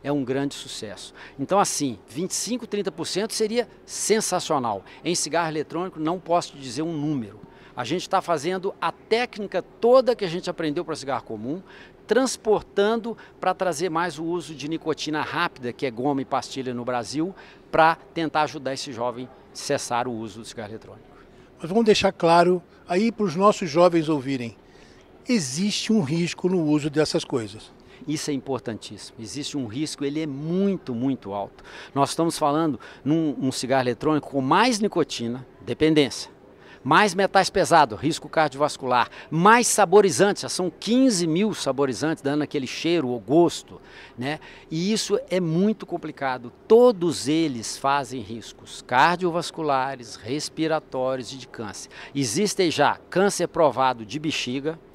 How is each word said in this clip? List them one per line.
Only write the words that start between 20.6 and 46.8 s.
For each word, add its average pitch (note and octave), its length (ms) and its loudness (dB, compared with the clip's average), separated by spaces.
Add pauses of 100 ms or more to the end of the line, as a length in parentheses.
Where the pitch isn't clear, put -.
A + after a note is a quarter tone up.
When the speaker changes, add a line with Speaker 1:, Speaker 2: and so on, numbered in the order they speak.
Speaker 1:
eletrônico. - 380 -18 (500)
Speaker 2:
Mas D#3+ 120 -10
vamos A3 160 4
deixar G3+ 260 6
claro F3 500 6 (240)
aí G3+ 240 0
pros G3 280 -2
nossos G3+ 320 2
jovens E3 400 4
ouvirem. C3 480 -4 (680)
Existe G3 680 -2
um A3 80 4
risco E3 480 -2
no F3+ 160 2
uso D3+ 240 2
dessas D3+ 340 2
coisas. G#2+ 480 -6 (340)
Speaker 1:
Isso D3+ 240 -4
é D3 40 -2
importantíssimo. A#2+ 840 -8
Existe B2+ 400 -10
um C3 80 -4
risco, C#3+ 380 -6
ele C#3+ 160 -4
é D#3+ 80 -4
muito, E3 680 -2
muito A#2+ 380 -2
alto. G2+ 320 -8 (320)
Nós C#3 140 2
estamos E3 280 0
falando D3+ 400 0 (260)
num, D#3 360 2
um C3 120 0
cigarro C3 320 0
eletrônico C3+ 460 0
com C#3 120 -2
mais G3 380 2
nicotina, C3+ 680 -2 (140)
dependência, D3+ 680 2 (540)
mais E3+ 300 8
metais F#3+ 340 4
pesados, D3 520 4
risco D3+ 280 -2
cardiovascular, C3+ 800 0 (220)
mais G#3+ 380 6
saborizantes, G3 720 4
já B2 80 -8
são F#3 220 -4
quinze A3+ 560 2
mil F3+ 260 2
saborizantes, C3+ 680 -2
dando D3 180 0
aquele C#3+ 240 -4
cheiro D#3 440 -2
ou A#2+ 100 -4
gosto, C#3+ 600 2 (380)
né? C#3 220 -6 (320)
E E3+ 200 0
isso G3+ 280 0 (100)
é F3+ 100 0
muito F3+ 460 0
complicado. C3+ 640 -6 (160)
Todos G3 600 6